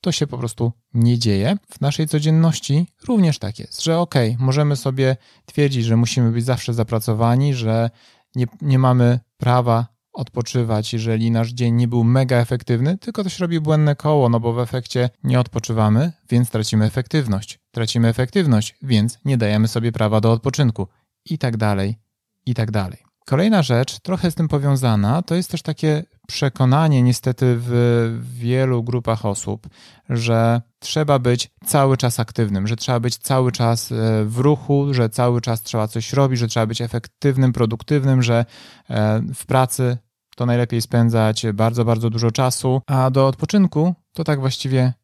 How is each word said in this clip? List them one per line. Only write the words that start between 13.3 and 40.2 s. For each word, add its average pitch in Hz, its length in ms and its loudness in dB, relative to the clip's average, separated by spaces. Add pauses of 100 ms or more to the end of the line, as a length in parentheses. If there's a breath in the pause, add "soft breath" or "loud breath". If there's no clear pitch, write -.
robi 170 180 -2
błędne 151 360 2
koło, 147 340 2
no 117 100 2
bo 117 140 -2
w 117 60 -4
efekcie 123 500 -2 (140)
nie 127 160 2
odpoczywamy, 113 720 0 (180)
więc 123 200 2
tracimy 107 360 0
efektywność. 113 720 -2 (120)
Tracimy 117 360 0
efektywność, 127 720 0
więc 117 440 0
nie 139 120 0
dajemy 107 300 2
sobie 117 240 -2
prawa 110 300 0
do 113 100 4
odpoczynku. 117 560 0 (380)
I 160 120 -6
tak 120 200 -4
dalej, 104 380 0 (500)
i 127 80 -2
tak 110 180 -2
dalej. 98 260 -4 (280)
Kolejna 180 380 2
rzecz, 123 360 -2
trochę 180 320 -2
z - 40 -8
tym 160 120 0
powiązana, 131 760 0
to 165 140 -4
jest 180 160 -4
też - 100 -6
takie 156 420 -2 (240)
przekonanie 139 720 2
niestety 123 580 0
w 120 120 -8 (600)
wielu 123 500 -2
grupach 117 420 -4
osób, 101 420 -6 (420 loud breath)
że 117 520 0 (180)
trzeba 143 400 0
być 123 320 -2 (140)
cały 135 320 2
czas 123 220 -2
aktywnym, 104 480 -2
że 117 80 -2
trzeba 120 240 -4
być 120 180 -4
cały 131 340 0
czas, 117 400 -2
e, 117 40 -6 (300)
w 110 120 -6
ruchu, 143 560 0
że 120 160 0
cały 120 320 0
czas 113 200 -4
trzeba 110 260 -4
coś - 260 -8
robić, 131 260 2
że 117 80 0
trzeba 110 180 0
być 113 160 -4
efektywnym, 127 720 0
produktywnym, 127 680 0
że, 117 220 2 (440 loud breath)
e, 110 320 0 (140)
w - 100 -14
pracy 131 520 0 (420)